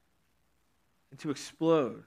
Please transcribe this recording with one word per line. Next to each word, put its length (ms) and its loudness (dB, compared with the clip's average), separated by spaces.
and 120 -20
to 100 -4
explode 760 0